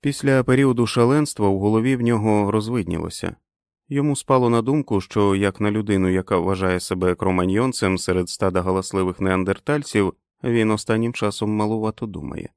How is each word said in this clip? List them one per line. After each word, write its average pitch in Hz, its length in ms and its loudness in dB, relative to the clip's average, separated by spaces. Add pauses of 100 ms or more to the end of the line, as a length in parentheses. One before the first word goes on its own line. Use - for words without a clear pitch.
Після 135 440 0
періоду 127 420 2
шаленства 123 640 2
в 98 100 2
голові 110 380 2
в 123 40 -4
нього 107 500 2
розвиднілося. 92 840 -4 (520)
Йому 143 280 0
спало 127 340 2
на 117 120 2
думку, 131 380 0
що 101 340 0
як 98 260 0
на 104 100 0
людину, 101 380 0
яка 92 300 0
вважає 92 420 0
себе 90 340 0
кроманьйонцем 95 840 0
серед 90 300 -2
стада 92 340 -2
галасливих 92 580 -2
неандертальців, 95 920 0 (300)
він 117 260 2
останнім 113 420 -2
часом 104 380 -4
малувато 107 560 -2
думає. 80 500 -10